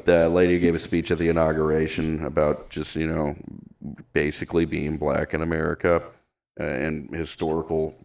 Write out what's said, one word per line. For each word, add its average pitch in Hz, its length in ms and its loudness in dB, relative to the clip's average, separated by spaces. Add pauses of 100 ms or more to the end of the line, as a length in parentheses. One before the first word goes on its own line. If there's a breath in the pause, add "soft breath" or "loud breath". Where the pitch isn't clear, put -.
the 85 240 6
lady 90 240 4
who 87 60 2
gave 85 140 4
a 82 40 -2
speech 82 320 -2
at 87 80 2
the 82 120 2
inauguration 80 920 0
about 76 440 0
just, - 280 -8
you 80 100 0
know, 80 280 -2 (800)
basically 76 520 0
being 78 340 -2
black 73 360 -2
in 78 80 -2
America, 82 600 0 (560)
uh, - 60 -6
and 76 500 -4
historical 80 800 -2 (100)